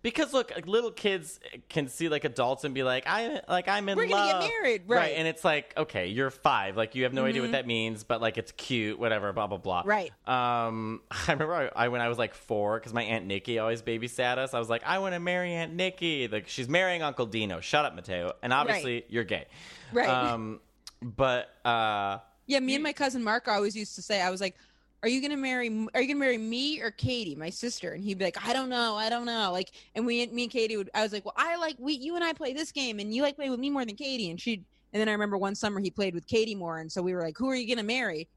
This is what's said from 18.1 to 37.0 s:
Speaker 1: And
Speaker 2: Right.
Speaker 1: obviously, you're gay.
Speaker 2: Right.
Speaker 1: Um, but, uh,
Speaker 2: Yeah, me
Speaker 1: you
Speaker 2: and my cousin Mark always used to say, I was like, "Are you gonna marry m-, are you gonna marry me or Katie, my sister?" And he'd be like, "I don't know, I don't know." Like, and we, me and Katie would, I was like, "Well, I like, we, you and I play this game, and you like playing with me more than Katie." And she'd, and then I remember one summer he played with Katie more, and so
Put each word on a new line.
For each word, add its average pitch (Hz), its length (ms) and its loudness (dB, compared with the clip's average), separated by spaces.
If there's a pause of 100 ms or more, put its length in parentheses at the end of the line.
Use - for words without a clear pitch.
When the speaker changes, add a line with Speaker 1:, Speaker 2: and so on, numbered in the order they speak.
Speaker 1:
And 123 100 0
Speaker 2:
Right. 139 80 4
Speaker 1:
obviously, 147 480 -2
you're 110 160 0
gay. 90 220 -4 (440)
Speaker 2:
Right. 240 160 2
Speaker 1:
Um, 120 540 0 (400)
but, 123 480 2 (160)
uh, 107 540 2 (280)
Speaker 2:
Yeah, 269 140 2
me 262 120 0
Speaker 1:
you 277 40 2
Speaker 2:
and 294 80 0
my 294 80 -2
cousin 262 320 -2
Mark 226 240 0
always 208 260 2
used 214 200 -8
to 185 80 -12
say, 202 180 0
I 180 80 4
was 185 140 -2
like, 190 140 -4 (480)
"Are 220 40 4
you 262 120 2
gonna 285 160 -2
marry 254 300 0
m-, 220 260 -2
are 254 80 4
you 269 80 4
gonna 285 100 0
marry 254 200 4
me 254 420 -2
or 226 100 -2
Katie, 233 440 -2
my 156 160 -6
sister?" 185 420 -6
And 170 100 -8
he'd 202 140 -2
be 190 80 0
like, 185 180 -2
"I 233 120 0
don't 262 160 0
know, 233 260 0
I 220 140 0
don't 240 160 -2
know." 220 260 0
Like, 185 200 -2 (220)
and 233 120 0
we, 240 220 2
me 240 160 -2
and 233 60 -6
Katie 220 280 0
would, 196 160 -4
I 214 80 4
was 214 100 0
like, 208 140 -6
"Well, 180 100 -6
I 330 200 2
like, 320 220 -2
we, 269 140 -2
you 294 220 -4
and 349 100 0
I 320 80 0
play 262 220 -4
this 302 180 -4
game, 247 260 -2
and 208 160 -4
you 247 60 2
like 294 160 2
playing 277 140 -4
with 240 100 -2
me 277 80 -2
more 277 160 0
than 208 120 -8
Katie." 254 340 -4
And 175 100 -8
she'd, 214 240 -2 (300)
and 208 80 2
then 214 80 2
I - 20 2
remember 208 240 0
one 196 180 0
summer 208 240 -2
he 190 120 0
played 190 240 -2
with 170 120 -6
Katie 226 280 2
more, 165 240 -4
and 160 120 -10
so 185 120 -2